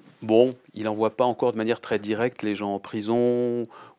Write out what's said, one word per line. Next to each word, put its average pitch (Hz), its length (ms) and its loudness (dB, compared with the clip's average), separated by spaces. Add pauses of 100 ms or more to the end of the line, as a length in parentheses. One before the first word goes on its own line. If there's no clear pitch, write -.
(220)
bon, 117 340 4 (180)
il 107 120 -6
n'envoie 107 320 -2
pas 127 80 2
encore 123 260 0
de 110 60 -4
manière 110 240 0
très 107 180 -2
directe 104 440 -2
les 104 120 -2
gens 101 180 -4
en 98 60 -4
prison 120 840 -2 (360)